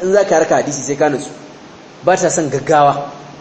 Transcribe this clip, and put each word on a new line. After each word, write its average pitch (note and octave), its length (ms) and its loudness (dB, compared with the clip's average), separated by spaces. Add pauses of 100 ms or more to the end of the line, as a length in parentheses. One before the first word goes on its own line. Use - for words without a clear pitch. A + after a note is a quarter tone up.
in F#3+ 100 -2
za G3 120 4
ka F3 160 0
harka D3 220 0
hadisi C#3+ 180 -8
sai C#3+ 160 -6
ka D3+ 140 2
nutsu. - 180 -6 (760)
Ba F3+ 120 4
ta F3+ 140 0
son D#3 180 -2
gaggawa, C#3+ 640 2 (300)